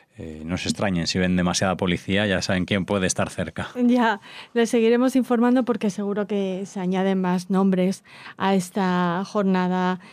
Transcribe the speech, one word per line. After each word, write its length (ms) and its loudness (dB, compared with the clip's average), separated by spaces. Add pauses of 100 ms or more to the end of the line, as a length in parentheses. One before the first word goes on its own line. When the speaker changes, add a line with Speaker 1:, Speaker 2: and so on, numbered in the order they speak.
(180)
Speaker 1:
eh, 260 -14
no 120 -4
se 120 -6
extrañen 380 -2
si 140 -2
ven 160 2
demasiada 400 0
policía, 500 0
ya 160 0
saben 220 -2
quién 200 0
puede 220 0
estar 240 -2
cerca. 460 -8
Speaker 2:
Ya, 440 2 (340)
les 160 2
seguiremos 440 2
informando 500 2
porque 260 0
seguro 360 -4
que 400 -2
se 140 -10
añaden 400 0
más 280 0
nombres 540 2 (360)
a 180 2
esta 680 0
jornada 760 0 (120)